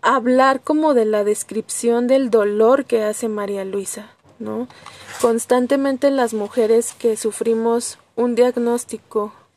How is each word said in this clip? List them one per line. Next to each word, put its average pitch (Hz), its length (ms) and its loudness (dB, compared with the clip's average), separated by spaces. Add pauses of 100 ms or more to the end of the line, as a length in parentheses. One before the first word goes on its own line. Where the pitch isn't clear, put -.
hablar 254 600 2
como 302 320 0
de 240 100 4
la 214 200 0
descripción 220 840 -2
del 262 220 2
dolor 220 560 4
que 220 180 0
hace 214 240 -4
María 202 380 -6
Luisa, 196 460 -10 (260)
¿no? 220 300 -8 (520)
Constantemente 254 920 2
las 247 240 0
mujeres 220 580 0
que 220 240 -2
sufrimos 226 800 -2 (180)
un 240 200 0
diagnóstico 240 1000 -2 (240)